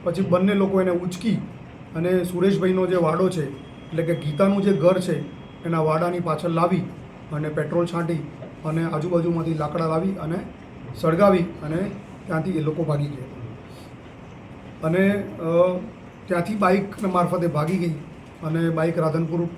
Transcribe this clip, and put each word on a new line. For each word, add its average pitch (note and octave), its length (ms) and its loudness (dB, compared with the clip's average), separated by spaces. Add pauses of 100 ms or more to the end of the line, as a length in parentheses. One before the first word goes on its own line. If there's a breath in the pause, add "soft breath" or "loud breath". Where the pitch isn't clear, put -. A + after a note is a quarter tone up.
પછી F3 180 0
બંને F#3 320 4
લોકો F#3+ 280 4
એને F#3 100 4
ઉંચકી F3+ 420 0 (600)
અને F3+ 280 2
સુરેશભાઈનો F#3 640 2
જે F3+ 100 2
વાડો E3+ 340 4
છે, D#3+ 220 -2
એટલે - 520 -6
કે E3 120 2
ગીતાનું G3 480 2
જે G3 100 4
ઘર F3 260 4
છે, D#3+ 220 -2 (440)
એના E3 160 2
વાડાની E3 380 2
પાછળ E3+ 300 -2
લાવી E3+ 320 2 (500)
અને D3+ 180 -4
પેટ્રોલ D#3 360 0
છાંટી E3+ 300 -2 (500)
અને D#3+ 180 0
આજુબાજુમાંથી E3 720 0
લાકડા D#3 340 0
લાવી E3 240 0
અને E3+ 240 -4 (680)
સળગાવી F3+ 380 6
અને D#3+ 380 -4 (480)
ત્યાંથી D#3+ 260 -2
એ D#3+ 100 0
લોકો D3+ 220 0
ભાગી D3 220 0
ગયા. B2 200 -8 (1600 loud breath)
અને, F#3 260 4 (120)
અ, F3+ 560 2 (500)
ત્યાંથી F3+ 280 0
બાઇક G3+ 500 2
મારફતે F3 420 2
ભાગી D#3 300 0
ગઈ E3+ 160 0 (500)
અને E3 260 2
બાઇક E3 300 0
રાધનપુર E3 480 0 (100)